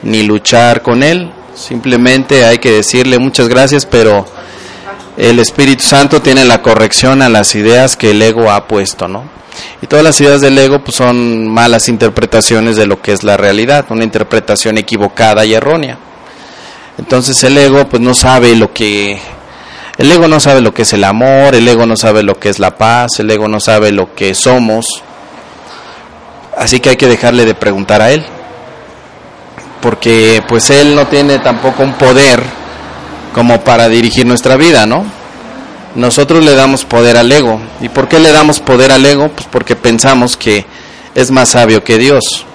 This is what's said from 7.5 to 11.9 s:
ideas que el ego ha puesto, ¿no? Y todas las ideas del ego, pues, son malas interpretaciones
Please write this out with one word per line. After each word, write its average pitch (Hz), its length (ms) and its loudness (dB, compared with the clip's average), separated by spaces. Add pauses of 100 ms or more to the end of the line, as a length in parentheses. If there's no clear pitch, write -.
ideas 117 420 2
que 113 160 -2
el 104 120 2
ego 113 260 2
ha 101 180 -2
puesto, 98 400 -4
¿no? 110 220 -12 (500)
Y - 60 -12
todas 151 180 2
las 156 180 2
ideas 143 200 4
del 135 160 2
ego, 135 260 2
pues, - 120 -10
son 120 520 -2
malas 113 400 0
interpretaciones 113 920 -2